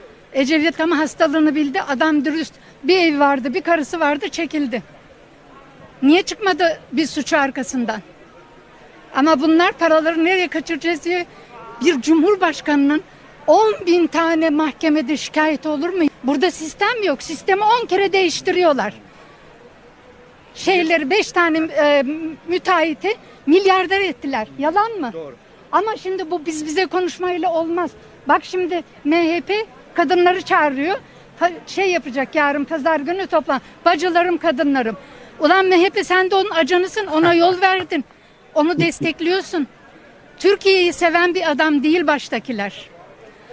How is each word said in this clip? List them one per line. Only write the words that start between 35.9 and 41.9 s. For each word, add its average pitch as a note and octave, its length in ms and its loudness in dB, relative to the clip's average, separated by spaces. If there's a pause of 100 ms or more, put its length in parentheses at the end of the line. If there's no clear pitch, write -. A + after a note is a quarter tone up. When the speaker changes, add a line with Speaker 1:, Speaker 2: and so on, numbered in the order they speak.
Speaker 1:
P G4+ 140 -2
sen F#4 260 2
de G4+ 40 2
onun G4 160 2
ajanısın. F4+ 560 0
Ona E4 280 2
yol F4 260 4
verdin. F#4 440 0 (500)
Onu D#4 240 2
destekliyorsun. E4 880 -2 (720)
Türkiye'yi F#4 540 2
seven E4+ 420 0
bir E4+ 160 -2
adam D4 320 0
değil D#4 240 0